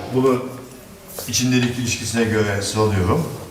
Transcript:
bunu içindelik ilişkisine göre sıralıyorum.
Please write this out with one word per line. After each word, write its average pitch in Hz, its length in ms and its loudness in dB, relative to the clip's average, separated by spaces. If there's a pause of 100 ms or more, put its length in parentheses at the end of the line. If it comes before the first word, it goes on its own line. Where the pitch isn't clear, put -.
(140)
bunu 127 320 4 (800)
içindelik 123 500 2
ilişkisine 117 460 -2
göre 104 380 2
sıralıyorum. 107 680 2 (180)